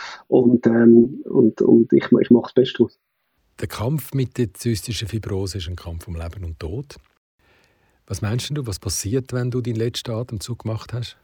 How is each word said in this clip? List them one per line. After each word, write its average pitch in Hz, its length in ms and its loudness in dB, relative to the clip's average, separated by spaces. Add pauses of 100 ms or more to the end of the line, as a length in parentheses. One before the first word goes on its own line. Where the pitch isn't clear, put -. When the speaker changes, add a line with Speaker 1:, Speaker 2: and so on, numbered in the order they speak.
(280)
Speaker 1:
Und, 120 380 4
ähm, 117 580 6
und, - 360 2
und 117 320 4
ich, - 120 4 (160)
ich - 100 0
mache 120 140 6
das - 100 -16
Beste 127 240 2
draus. - 200 0 (600)
Speaker 2:
Der - 80 -8
Kampf 131 460 -6
mit 131 240 -2
der 123 160 -2
zystischen 110 540 -4
Fibrose 98 500 -6
ist 87 100 -8
ein 87 80 -8
Kampf 82 320 -12
um 87 60 -10
Leben 85 300 -10
und 82 160 -12
Tod. 107 340 -10 (1160)
Was 98 120 -8
meinst 110 260 -4
denn 143 60 -8
du, 147 120 -6
was 101 120 -8
passiert, 123 560 -6
wenn 123 160 -4
du 123 100 -4
deinen 117 160 -6
letzten 117 360 -6
Atemzug 113 480 -8
gemacht 113 340 -8
hast? 120 300 -10